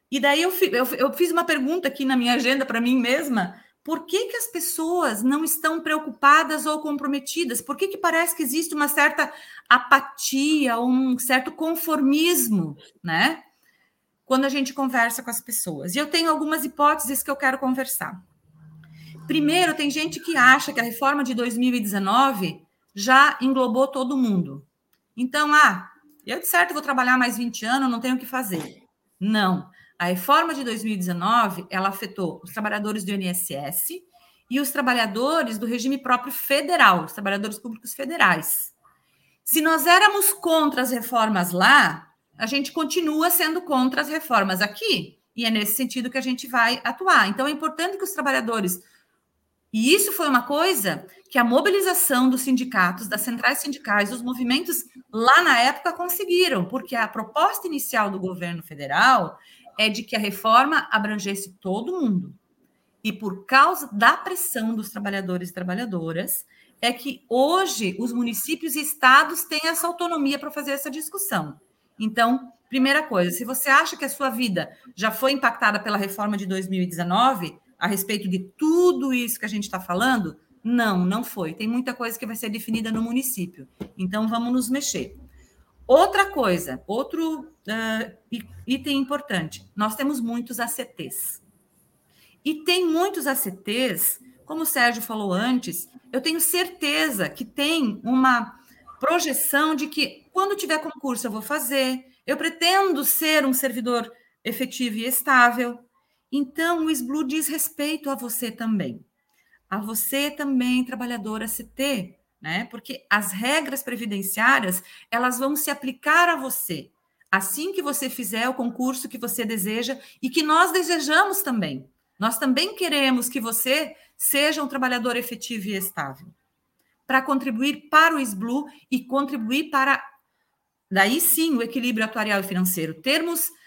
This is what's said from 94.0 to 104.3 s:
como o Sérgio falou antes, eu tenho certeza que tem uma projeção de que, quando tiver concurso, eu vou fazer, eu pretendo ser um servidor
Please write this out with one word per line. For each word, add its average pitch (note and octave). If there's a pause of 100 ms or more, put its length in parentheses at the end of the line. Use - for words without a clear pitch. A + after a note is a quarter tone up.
como D#4+
o -
Sérgio A#3+
falou G#3+
antes, A#3 (220)
eu C4
tenho D#4+
certeza D#4
que -
tem C#4+
uma B3 (400)
projeção D#4
de D4
que, -
quando G4
tiver D#4+
concurso, C#4
eu G#3+
vou G#3+
fazer, C4 (200)
eu C#4+
pretendo E4
ser D#4
um C4+
servidor A#3+ (320)